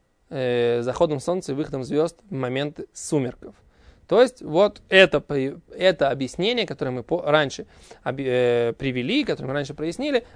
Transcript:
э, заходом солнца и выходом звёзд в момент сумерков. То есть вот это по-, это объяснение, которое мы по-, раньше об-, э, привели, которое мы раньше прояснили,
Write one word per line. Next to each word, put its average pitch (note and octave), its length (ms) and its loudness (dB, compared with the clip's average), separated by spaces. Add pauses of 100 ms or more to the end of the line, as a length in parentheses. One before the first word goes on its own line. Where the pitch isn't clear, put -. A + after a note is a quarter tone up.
(300)
э, A#2+ 520 0
заходом C#3+ 360 0
солнца - 340 -4
и - 40 -4
выходом C#3 260 -6
звёзд D3 360 -2 (120)
в F#3+ 40 -8
момент C3+ 460 -4 (120)
сумерков. - 640 -6 (560)
То G#3+ 80 6
есть B3+ 220 2
вот F#3+ 480 0
это F#3 300 6
по-, C#3+ 380 -4 (160)
это F3 360 2
объяснение, F3 560 -2
которое C#3+ 240 -6
мы B2+ 120 -6
по-, E3 200 -4
раньше D3 440 0 (360)
об-, C3 180 -6
э, B2 540 2
привели, C3+ 500 -2
которое C#3+ 240 -4
мы C3 60 -4
раньше C#3+ 180 -4
прояснили, A#3 640 -4